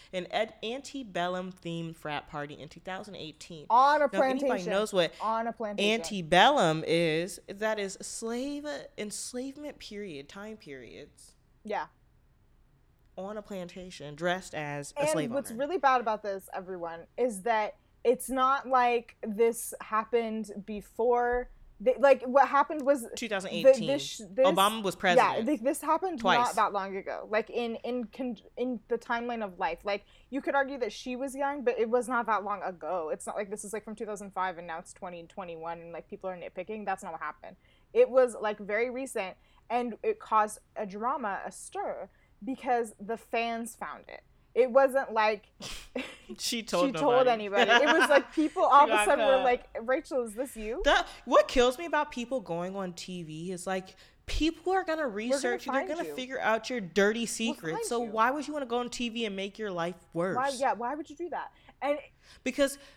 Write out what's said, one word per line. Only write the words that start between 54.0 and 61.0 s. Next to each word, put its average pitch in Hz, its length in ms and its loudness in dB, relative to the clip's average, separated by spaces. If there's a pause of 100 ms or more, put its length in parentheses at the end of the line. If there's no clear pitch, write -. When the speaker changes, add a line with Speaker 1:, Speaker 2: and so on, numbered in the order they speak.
Speaker 1:
people 330 480 0
are 381 100 2
gonna 320 200 -4
Speaker 2:
We're 269 60 -2
gonna 190 60 -6
Speaker 1:
research 247 520 -2
you. 277 40 -4
They're 269 140 0
Speaker 2:
find 311 100 -4
Speaker 1:
gonna 247 140 -4
Speaker 2:
you. 147 60 -8
Speaker 1:
figure 254 240 -6
out 220 320 0
your 240 100 -2
dirty 202 380 2
Speaker 2:
We'll 233 80 -2
Speaker 1:
secrets. - 500 -4
Speaker 2:
find 466 80 -6
Speaker 1:
So 247 180 -2
Speaker 2:
you. 226 60 -6
Speaker 1:
why 220 220 2
would 285 160 -4
you 302 60 -8
wanna 285 120 -4
go 240 140 -2
on 240 100 -4
T 240 200 -4
V 226 160 -4
and 202 100 -4
make 196 240 -8
your 214 100 -6
life 175 260 -4 (180)
worse? 170 220 0
Speaker 2:
Why, 269 220 0
yeah, 247 160 2
why 240 220 -4
would 302 120 -8